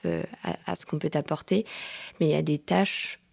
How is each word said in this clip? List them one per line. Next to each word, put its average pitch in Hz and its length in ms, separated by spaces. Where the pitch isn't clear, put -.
euh, 165 160
à, 170 140
à 175 40
ce - 100
qu'on 151 120
peut 156 120
t'apporter. 156 560
Mais 165 60
il 151 60
y 151 40
a 156 60
des 151 160
tâches - 640